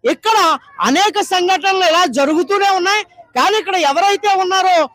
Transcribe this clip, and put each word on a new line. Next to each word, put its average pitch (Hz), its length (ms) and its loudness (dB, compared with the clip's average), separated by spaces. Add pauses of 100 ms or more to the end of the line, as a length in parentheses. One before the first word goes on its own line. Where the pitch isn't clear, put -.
ఇక్కడ 330 540 0 (220)
అనేక 370 400 0
సంఘటనలు 370 640 0
ఇలా 339 240 2
జరుగుతూనే 320 680 0
ఉన్నాయి. 392 260 -2 (360)
కానీ 392 200 2
ఇక్కడ 381 180 -4
ఎవరైతే 381 640 0
ఉన్నారో 370 540 0